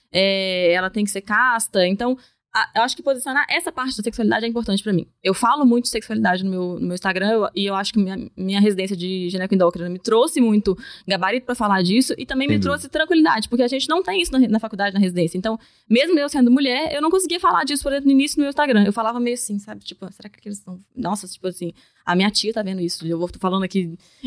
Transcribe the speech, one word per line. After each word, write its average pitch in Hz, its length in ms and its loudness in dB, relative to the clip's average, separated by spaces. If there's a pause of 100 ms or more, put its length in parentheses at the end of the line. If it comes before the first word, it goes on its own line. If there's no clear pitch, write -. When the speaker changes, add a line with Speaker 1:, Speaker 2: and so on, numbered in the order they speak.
(120)
Speaker 1:
é, 190 600 2
ela 185 160 0
tem 208 140 -2
que 202 80 -2
ser 196 100 -6
casta." 220 640 2
Então, 240 320 -2 (340)
a, - 160 -2 (100)
eu 220 40 2
acho 254 140 0
que - 80 -18
posicionar 269 440 0
essa 311 240 -2
parte 262 240 -6
da 214 60 -8
sexualidade 220 420 0
é 233 60 -4
importante 226 320 -2
pra 214 100 -4
mim. 175 140 0 (180)
Eu 190 120 0
falo 277 320 2
muito 240 160 4
de - 80 -4
sexualidade 214 520 -2
no 190 60 -2
meu, 180 300 -4
no 180 80 -4
meu 175 80 -4
Instagram, 190 340 -2
eu, 220 260 2
e 196 120 -2
eu 196 80 -4
acho 196 180 -4
que 214 60 2
minha, 190 180 0 (180)
minha 190 240 -2
residência 196 380 2
de 180 320 -4
ginecoendócrina 185 580 0
me 180 120 -8
trouxe 247 420 2
muito 208 340 2 (320)
gabarito 196 380 -2
pra 247 80 -6
falar 202 300 2
disso 214 340 2
e 254 80 -10
também 269 220 -4
me - 80 2
Speaker 2:
Entendi. 196 100 0
Speaker 1:
trouxe 285 240 -4
tranquilidade, 311 580 2
porque 240 140 0
a 247 60 4
gente 269 200 -2
não 330 140 2
tem 370 180 -2
isso 339 120 -2
na 262 80 2
re-, 254 80 6
na 220 120 2
faculdade, 202 360 -4
na 196 40 2
residência. 180 380 2
Então, 220 220 -4 (280)
mesmo 294 300 4
eu 285 100 0
sendo 262 220 4
mulher, 269 420 2
eu 196 120 -2
não 330 80 2
conseguia 339 280 0
falar - 260 2
disso, 269 180 -4
por 277 80 -2
exemplo, 277 160 0
no 277 60 6
início 269 240 4
do - 40 -2
meu 285 80 0
Instagram. 269 340 2
Eu 202 100 2
falava 233 260 -2
meio 240 160 0
assim, 208 240 -6
sabe? 208 260 -16
Tipo, - 260 -16
"Será - 160 -20
que - 200 -20
eles 202 100 -12
estão, 180 220 -16 (160)
nossa", 202 320 -6
tipo - 200 -16
assim, 175 240 -8 (320)
"a 180 120 0
minha 196 160 2
tia 208 200 -2
tá 220 120 -4
vendo 190 180 -4
isso, 170 240 -6
eu 165 140 -4
vou, 175 100 -4
tô - 80 -16
falando 190 260 0
aqui." 180 320 -2 (320)